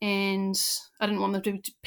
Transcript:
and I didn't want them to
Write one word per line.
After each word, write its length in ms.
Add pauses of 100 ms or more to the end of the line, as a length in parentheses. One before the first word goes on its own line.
and 540 (440)
I 60
didn't 160
want 120
them 100
to 280 (160)